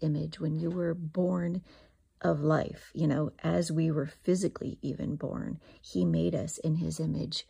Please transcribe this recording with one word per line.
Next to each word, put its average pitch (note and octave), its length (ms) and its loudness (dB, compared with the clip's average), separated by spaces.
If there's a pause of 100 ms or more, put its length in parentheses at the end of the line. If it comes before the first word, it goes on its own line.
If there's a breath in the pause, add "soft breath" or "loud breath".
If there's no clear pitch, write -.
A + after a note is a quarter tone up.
image D#3 400 -2
when D#3 180 0
you E3+ 120 0
were F3 240 0
born F3+ 680 0 (600 loud breath)
of E3 180 4
life, - 540 0
you D#3+ 140 2
know, D3 240 2 (100)
as E3 300 2
we D#3+ 180 2
were D3+ 160 0
physically - 760 -2
even - 360 -4
born, - 420 -6 (240 loud breath)
he F3+ 220 0
made E3 300 4
us - 240 -4
in D#3+ 180 0
his D#3+ 240 -2
image D#3 500 -2